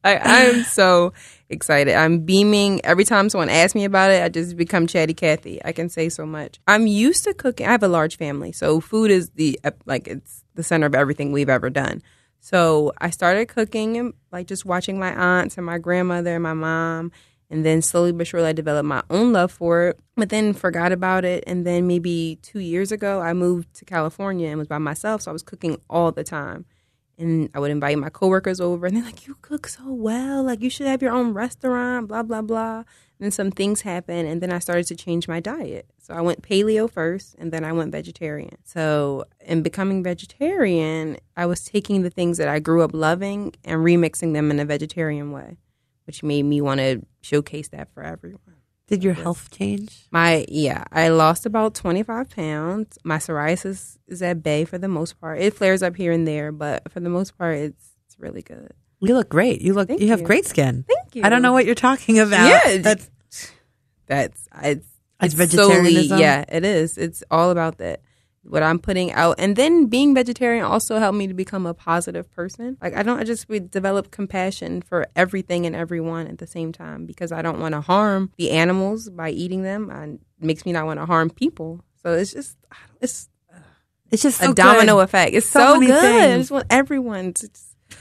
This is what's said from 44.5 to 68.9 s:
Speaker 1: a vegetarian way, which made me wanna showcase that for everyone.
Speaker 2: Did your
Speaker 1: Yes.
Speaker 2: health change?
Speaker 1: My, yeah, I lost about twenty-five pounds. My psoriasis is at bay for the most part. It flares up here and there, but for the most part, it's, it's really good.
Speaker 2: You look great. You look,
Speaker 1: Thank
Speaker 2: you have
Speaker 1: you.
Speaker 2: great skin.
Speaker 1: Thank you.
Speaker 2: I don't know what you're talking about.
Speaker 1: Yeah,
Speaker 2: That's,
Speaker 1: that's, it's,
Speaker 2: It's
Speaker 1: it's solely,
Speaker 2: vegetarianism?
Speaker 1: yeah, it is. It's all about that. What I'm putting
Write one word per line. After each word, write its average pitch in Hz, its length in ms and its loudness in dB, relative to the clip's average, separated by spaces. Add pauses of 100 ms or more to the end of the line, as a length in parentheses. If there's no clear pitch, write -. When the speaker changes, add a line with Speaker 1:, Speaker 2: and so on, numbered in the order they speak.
Speaker 1:
a 147 60 -4
vegetarian 147 640 -6
way, 143 260 -16 (500)
which - 160 -16
made 147 200 0
me 143 180 0
wanna 135 400 -2 (200)
showcase 147 480 -4
that 143 240 -16
for - 80 -20
everyone. 170 380 -16 (460)
Speaker 2:
Did 196 160 -2
your 185 120 2
Speaker 1:
Yes. 165 100 -6
Speaker 2:
health 170 260 -6
change? 202 640 -8
Speaker 1:
My, 165 380 2
yeah, 143 420 -2
I 160 160 2
lost 160 380 4
about 220 280 -2
twenty-five 220 560 -4
pounds. 165 760 -8
My 160 120 -2
psoriasis 165 800 -6 (100)
is 180 140 -12
at 175 220 -4
bay 156 220 0
for 180 120 -12
the 190 120 -6
most 165 320 -6
part. 156 180 -10
It 202 140 0
flares 190 280 2
up 175 140 -2
here 175 160 -2
and 165 160 2
there, 151 240 -4
but 151 400 -8
for 185 80 -12
the 175 100 -6
most 185 280 -6
part, 165 200 -4
it's, 147 340 -10 (140)
it's - 140 -20
really - 220 -14
good. - 320 -20 (260)
Speaker 2:
You 226 160 2
look - 140 0
great. 196 320 0
You 190 120 0
look, 196 140 0
Speaker 1:
Thank 262 140 -2
Speaker 2:
you 208 80 2
have 220 100 2
Speaker 1:
you. 170 60 -8
Speaker 2:
great 233 200 2
skin. 131 400 0
Speaker 1:
Thank 659 300 -2
you. 220 80 -2
Speaker 2:
I 202 60 6
don't 240 120 4
know 247 120 4
what 254 120 4
you're 226 100 2
talking 247 440 4
about. 208 300 6
Speaker 1:
Yeah, 480 300 6
Speaker 2:
That's, 208 300 0 (960)
Speaker 1:
that's, - 420 -4 (140)
it's, 147 260 -2 (340)
Speaker 2:
It's 170 120 0
Speaker 1:
it's 165 200 2
solely, 202 220 8
Speaker 2:
vegetarianism? 170 440 6
Speaker 1:
yeah, 147 300 6
it 170 160 -2
is. 170 320 0
It's - 340 -8
all 170 200 4
about 165 260 -2
that. 85 240 -10 (440)
What 151 160 -2
I'm 160 160 2
putting 185 360 -4